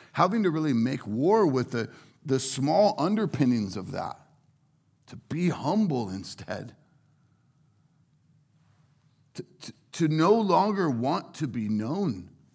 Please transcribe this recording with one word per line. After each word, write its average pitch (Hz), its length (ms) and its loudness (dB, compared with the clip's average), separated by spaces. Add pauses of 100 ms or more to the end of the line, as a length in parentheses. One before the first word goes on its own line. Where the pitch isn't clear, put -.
(140)
having 185 280 2
to 190 80 2
really 156 240 0
make 120 320 0
war 170 400 2
with 131 240 2
the, 117 180 -4 (380)
the 131 140 0
small 147 580 2
underpinnings 135 800 0
of 92 140 -8
that, 90 280 -8 (840)
to - 100 -18
be 175 340 -2
humble 151 600 0
instead, 95 680 -10 (2500)
to, - 100 -10 (160)
to, - 120 -14 (180)
to 165 160 0
no 160 260 4
longer 196 560 2
want 131 460 -2
to 156 120 -4
be 107 220 -4
known, 110 600 -2 (240)